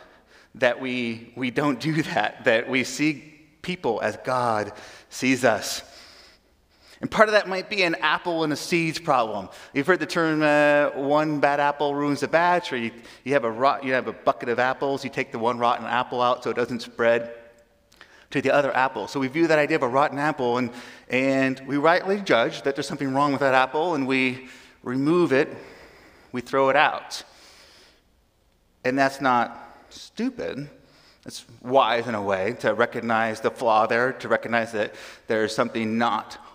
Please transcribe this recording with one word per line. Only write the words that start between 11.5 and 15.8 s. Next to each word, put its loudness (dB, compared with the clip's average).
apple 0
ruins -2
the -2
batch," 2
or -4
you, -4
you -4
have 2
a 0
rot-, 0
you 0
have 0
a -4
bucket -2
of 2
apples, 0
you -8
take -6
the -8
one 0
rotten 0